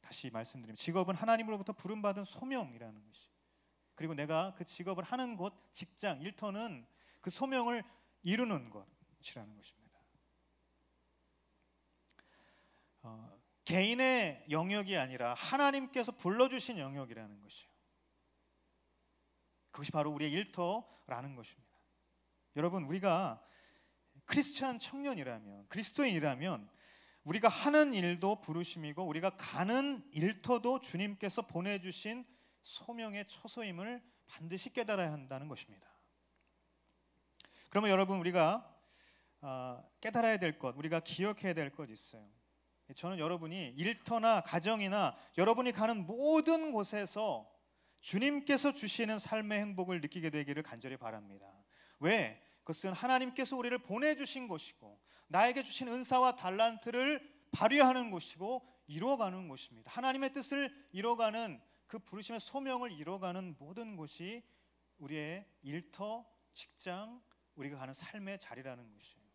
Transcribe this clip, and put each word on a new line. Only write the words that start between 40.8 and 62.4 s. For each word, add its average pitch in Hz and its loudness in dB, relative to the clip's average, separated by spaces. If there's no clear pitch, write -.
기억해야 196 -2
될 151 -2
것 135 -12
있어요. 107 -18
저는 180 -4
여러분이 165 -2
일터나 220 4
가정이나 196 2
여러분이 226 6
가는 214 2
모든 311 6
곳에서 202 -2
주님께서 277 4
주시는 214 -2
삶의 214 0
행복을 185 -2
느끼게 160 -4
되기를 147 -2
간절히 127 -10
바랍니다. 101 -10
왜? 151 2
그것은 185 -4
하나님께서 254 0
우리를 247 -2
보내주신 254 -2
곳이고 117 -10
나에게 240 4
주신 - -6
은사와 254 4
달란트를 233 0
발휘하는 254 6
곳이고 196 -6
이루어가는 190 -2
곳입니다. 127 -14
하나님의 269 0
뜻을 277 -4
이뤄가는, 220 0
그 220 -10
부르심의 214 -10
소명을 262 -4